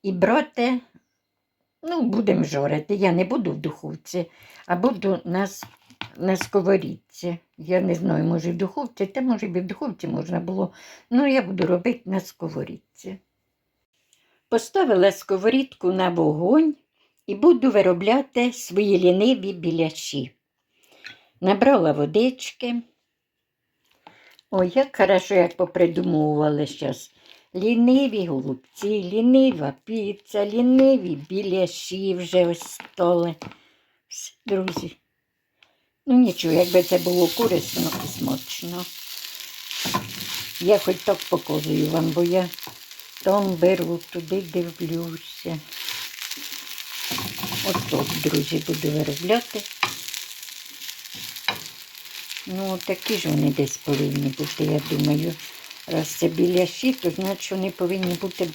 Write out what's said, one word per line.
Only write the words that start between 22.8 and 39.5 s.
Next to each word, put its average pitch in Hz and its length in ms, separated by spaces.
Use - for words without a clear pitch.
Ой, 185 240
як 269 220
хорошо, 190 380
як 175 220
попридумовували 151 1080
щас. - 440
Ліниві 233 720
голубці, 139 600
лінива 208 880
піца, 208 640
ліниві 240 720
біляші 190 880
вже 180 300
ось 170 160
стали. 170 760
Вс-, - 240
друзі. 185 520
Ну 254 140
нічого, 175 340
якби 180 300
це 180 140
було 175 300
корисно 160 540
і - 20
смачно. 175 800